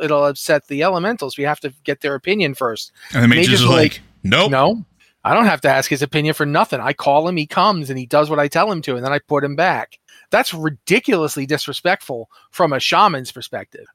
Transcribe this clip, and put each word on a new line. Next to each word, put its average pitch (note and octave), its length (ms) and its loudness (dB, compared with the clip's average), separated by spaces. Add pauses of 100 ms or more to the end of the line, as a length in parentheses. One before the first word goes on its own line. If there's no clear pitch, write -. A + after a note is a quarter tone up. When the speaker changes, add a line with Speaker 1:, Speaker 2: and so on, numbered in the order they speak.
Speaker 1:
it'll D3 220 2
upset C#3+ 420 0
the C#3+ 160 -4
elementals. F3+ 540 -2
We C#3 80 -4
have D3 160 -4
to C3+ 120 -8 (120)
get C#3+ 160 -4
their C#3+ 120 -2
opinion E3+ 400 -2
first." A#2 380 -6 (220)
Speaker 2:
And A#2+ 100 2
the A#2+ 60 6
mage A#2+ 180 4
Speaker 1:
Mages - 140 4
Speaker 2:
is - 40 4
Speaker 1:
are B2 40 4
Speaker 2:
like, D3+ 320 2 (220)
"Nope." F3+ 280 2
Speaker 1:
"No, E3 340 2 (380)
I B2 100 2
don't A3 120 4
have E3+ 160 2
to D3 80 2
ask C3+ 200 2
his C#3+ 120 -2
opinion D3+ 320 -2
for D3+ 120 -2
nothing. D3 360 0
I B2 120 -2
call D3 340 0
him, F3+ 100 -2
he D3+ 100 -4
comes, F3+ 420 0
and C3 80 -6
he B2+ 80 -8
does D3 240 2
what D3+ 100 0
I D3 100 0
tell E3+ 220 0
him E3+ 120 -6
to, C3+ 120 -4
and A#2+ 100 -8
then C#3 80 -2
I C#3+ 60 -2
put C#3+ 240 -2
him C#3+ 120 -6
back." D3+ 440 -2 (320)
That's G#3 220 0
ridiculously D#3+ 920 -2
disrespectful - 840 -4 (220)
from D#3+ 220 0
a C3 60 -2
shaman's E3 520 2
perspective, - 640 -14